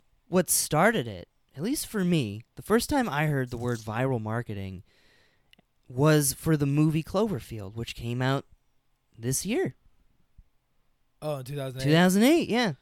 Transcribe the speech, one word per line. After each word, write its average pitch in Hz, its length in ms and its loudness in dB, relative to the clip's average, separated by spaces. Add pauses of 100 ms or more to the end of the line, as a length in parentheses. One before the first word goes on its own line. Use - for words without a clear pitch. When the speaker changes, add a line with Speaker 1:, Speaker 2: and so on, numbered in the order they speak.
(260)
Speaker 1:
what 180 240 2
started 170 560 2
it, 95 220 -12 (280)
at 135 60 -8
least 254 240 -4
for 196 180 -2
me, 120 380 0 (140)
the - 60 -16
first 226 280 0
time 262 180 0
I 147 180 0
heard 131 240 0
the 120 60 -8
word 120 220 -4
viral 113 420 -2
marketing 107 600 -8 (1040)
was 143 440 4
for 160 240 0
the 143 100 0
movie 151 380 2
Cloverfield, 113 720 -4
which 117 200 -10
came 120 260 -6
out 135 240 0 (720)
this 127 300 -4
year. 247 300 -4 (1500)
Speaker 2:
Oh, 151 140 -6
in 131 80 -10
two 143 100 -10
thousand 135 260 -8
eight? 123 40 -6
Speaker 1:
Two 147 80 4
thousand 185 320 6
eight, 302 240 4
yeah. 220 340 0